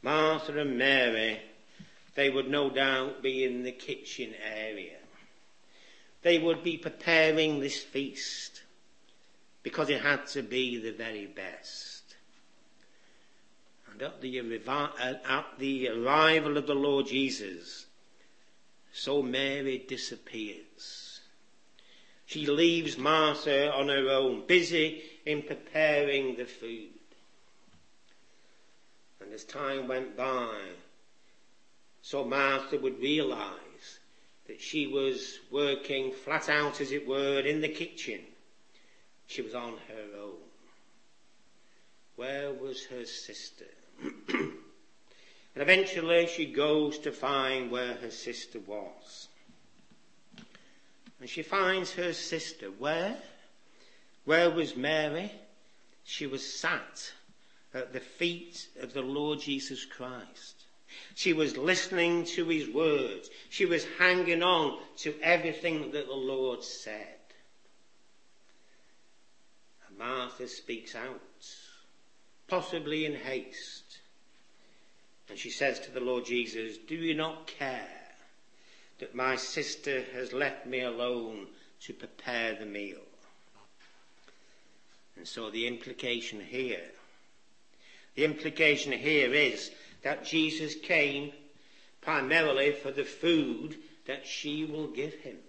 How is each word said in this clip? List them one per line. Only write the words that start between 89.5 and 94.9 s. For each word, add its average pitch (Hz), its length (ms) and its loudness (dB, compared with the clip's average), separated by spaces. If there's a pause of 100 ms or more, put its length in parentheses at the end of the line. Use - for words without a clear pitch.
that 143 220 -4
Jesus 156 500 0
came 143 580 0 (680)
primarily 147 720 4
for 135 180 -4
the 135 120 -2
food 151 760 0 (260)
that 135 220 -8
she 151 360 -4
will 151 260 -4
give 143 260 -6